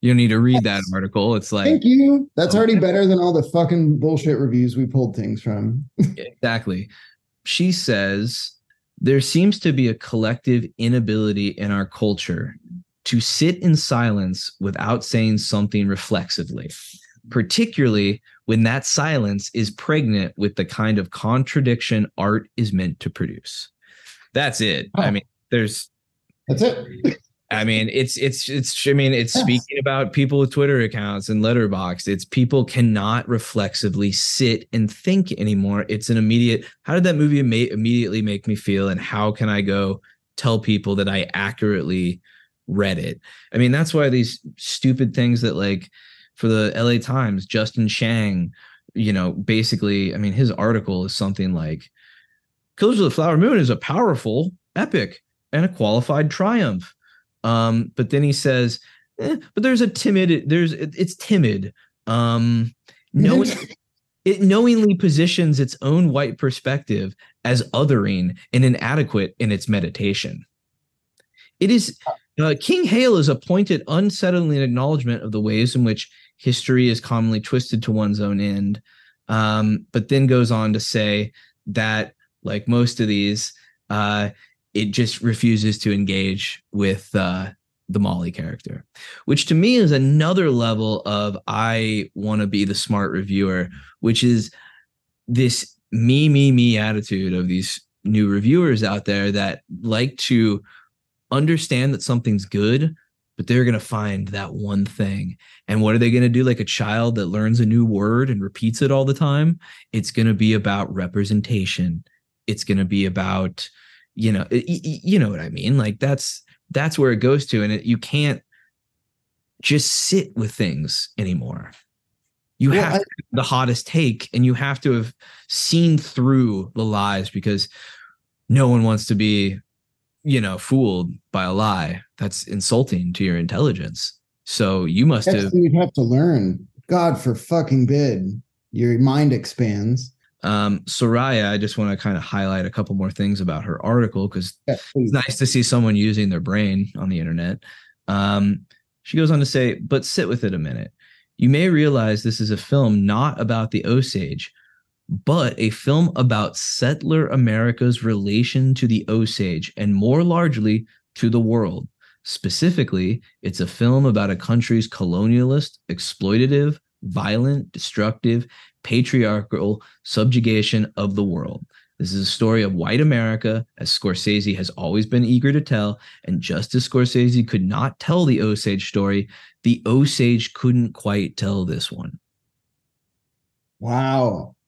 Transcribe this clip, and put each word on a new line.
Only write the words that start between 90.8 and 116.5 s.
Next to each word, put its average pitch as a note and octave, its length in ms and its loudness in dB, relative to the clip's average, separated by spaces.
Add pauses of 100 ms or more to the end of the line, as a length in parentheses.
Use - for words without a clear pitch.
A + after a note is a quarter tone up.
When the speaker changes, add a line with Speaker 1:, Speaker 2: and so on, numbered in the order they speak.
Speaker 1:
of, G#2 400 -4
"I A2 680 -2
wanna G#2 320 -2
be G2+ 200 0
the G2 80 -2
smart G2+ 360 -2
reviewer," F#2+ 600 -2 (300)
which A2+ 220 0
is A#2+ 280 2 (760)
this A#2+ 480 -2 (160)
me, B2+ 380 4
me, C#3 240 6
me A#2+ 240 6
attitude G#2 560 -2
of F2+ 160 -2
these F#2 320 -4 (240)
new G#2 240 2
reviewers A#2 560 2
out G2+ 220 -4
there G2+ 260 0
that G2 300 -4 (180)
like A#2 380 -2
to A2 440 2 (680)
understand C#3 640 0
that F#2+ 80 -8
something's A#2 420 0
good, A#2+ 500 0 (440)
but F2+ 80 -8
they're B2 180 2
gonna A2+ 160 0
find G2+ 480 -6
that G2 240 -10
one G2+ 320 -2
thing. G2 540 -6 (280)
And G#2+ 140 0
what G#2+ 140 4
are A#2 40 4
they A#2 120 4
gonna B2 180 4
do? A#2+ 160 2
Like A#2+ 160 0
a G#2 40 -2
child A#2 500 -2
that G#2 120 -2
learns G#2+ 320 0
a A#2 80 4
new A#2 200 4
word A2 420 2
and G#2 140 -2
repeats A2 400 -2
it C3+ 100 2
all C3+ 140 2
the C#3 80 0
time? D3+ 440 2 (340)
It's A2 180 -4
gonna A2+ 240 2
be A2 180 2
about G2+ 420 -2
representation. F#2+ 1120 -2 (420)
It's G#2 180 -6
gonna G2 200 0
be G2 220 0
about, F#2+ 600 -4 (460)
you A3 180 -2
know, F#3+ 180 -2
y-, B2 180 0
y-, F3 120 -4 (220)
you G3 160 2
know A2+ 120 2
what G2 100 -8
I D#2+ 80 -10
mean? B2 300 -2
Like, G#2+ 220 -2
that's, - 420 -4 (280)